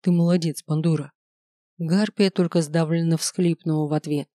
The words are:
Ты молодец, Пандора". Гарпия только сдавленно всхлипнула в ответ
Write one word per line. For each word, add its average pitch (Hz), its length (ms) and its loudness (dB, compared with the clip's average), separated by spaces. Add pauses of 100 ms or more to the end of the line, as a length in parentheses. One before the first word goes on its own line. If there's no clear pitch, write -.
Ты 180 80 0
молодец, 170 520 0
Пандора". 156 480 -2 (680)
Гарпия 190 520 0
только 175 300 0
сдавленно 165 560 0
всхлипнула 156 720 -2
в 151 60 -2
ответ 147 440 -4